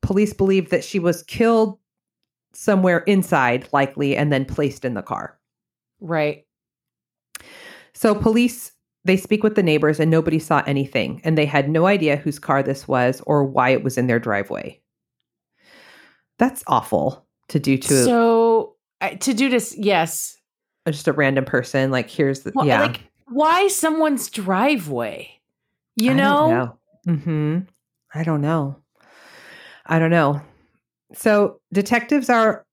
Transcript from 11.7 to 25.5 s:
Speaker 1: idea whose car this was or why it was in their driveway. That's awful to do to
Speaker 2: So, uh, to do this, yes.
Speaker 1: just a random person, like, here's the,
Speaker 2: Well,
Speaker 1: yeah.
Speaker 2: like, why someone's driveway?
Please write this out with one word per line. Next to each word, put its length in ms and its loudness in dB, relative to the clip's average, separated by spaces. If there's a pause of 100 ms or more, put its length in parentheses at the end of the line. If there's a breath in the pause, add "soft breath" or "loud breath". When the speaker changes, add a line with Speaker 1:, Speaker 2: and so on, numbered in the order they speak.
Speaker 1:
idea 300 2
whose 240 -6
car 240 0
this 240 -6
was 380 0
or 180 2
why 240 0
it 160 2
was 140 -4
in 100 0
their 100 2
driveway. 640 -6 (1600 soft breath)
That's 280 -2
awful 600 -2 (220)
to 120 -2
do 160 0
to 280 2
Speaker 2:
So, 720 2 (240)
uh, 100 -4
to 240 -4
do 140 2
this, 280 -2
yes. 600 -2 (500)
Speaker 1:
just 220 -2
a 40 0
random 320 2
person, 460 -2
like, 180 -2
here's 360 -2
the, 100 -8
Speaker 2:
Well, 120 0
Speaker 1:
yeah. 140 4
Speaker 2:
like, 220 -2 (240)
why 420 2
someone's 600 -2
driveway? 1000 -4 (680)